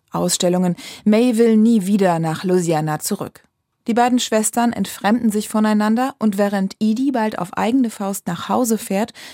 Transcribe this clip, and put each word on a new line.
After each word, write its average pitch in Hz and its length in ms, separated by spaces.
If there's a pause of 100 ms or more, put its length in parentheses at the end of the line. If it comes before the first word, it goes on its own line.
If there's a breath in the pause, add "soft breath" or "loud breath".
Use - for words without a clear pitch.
Ausstellungen. 180 680 (260 loud breath)
May 220 340
will 226 200
nie 220 280
wieder 190 320
nach 160 260
Louisiana 160 540
zurück. - 460 (420)
Die 233 80
beiden 240 260
Schwestern 233 540
entfremden 214 580
sich 208 160
voneinander 214 680
und 208 220
während 202 400
Edie 220 320
bald 220 260
auf 180 160
eigene 233 380
Faust 196 340
nach - 240
Hause 220 300
fährt, 202 340 (200 loud breath)